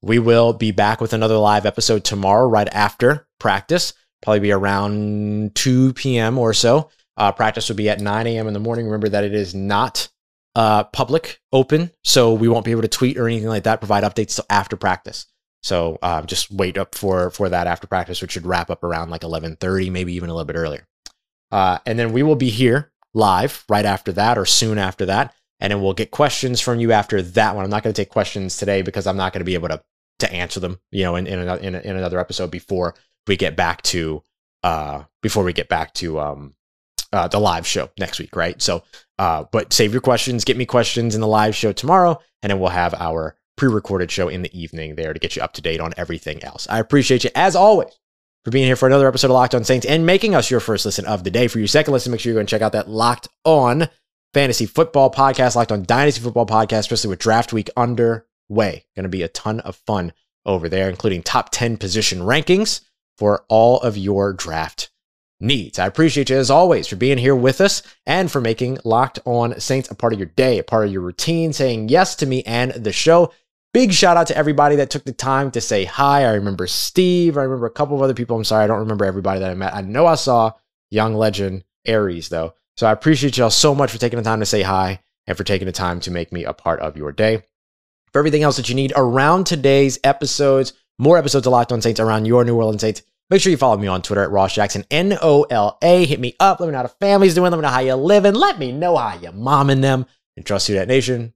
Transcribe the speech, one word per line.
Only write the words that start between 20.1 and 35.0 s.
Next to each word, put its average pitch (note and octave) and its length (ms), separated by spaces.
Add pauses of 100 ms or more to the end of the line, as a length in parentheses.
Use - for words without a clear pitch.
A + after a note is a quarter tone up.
even F2 160
a - 20
little E2 140
bit D#2+ 100
earlier. D#2 300 (640)
Uh, F#2 360
and A2+ 120
then A#2 140
we B2 100
will D3+ 140
be B2+ 140
here B2 420 (220)
live G#2+ 540
right G#2 180
after G2 260
that G#2+ 240
or G2+ 80
soon G#2+ 340
after F#2+ 280
that, G2+ 280 (260)
and G2+ 100
then G2+ 100
we'll F#2+ 140
get G#2+ 160
questions C3 500
from A#2+ 180
you A#2 140
after G#2 300
that G2+ 320
one. G2+ 100
I'm G2 60
not G#2 120
gonna A2 100
take G2+ 180
questions G2 460
today G2 260
because F#2+ 240
I'm F#2+ 100
not F#2 160
gonna F#2 120
be F#2 100
able E2+ 140
to, D#2 140 (380)
to - 120
answer F2+ 280
them, F#2 180 (120)
you G2 140
know, F2 120
in, F2+ 100
in F#2 120
ano-, F2+ 180
in, F#2 180
in F#2+ 220
another F2+ 220
episode F2+ 320
before F2 440 (320)
we G2+ 100
get E2 200
back F2 260
to, D#2+ 400 (400)
uh, D2 420 (180)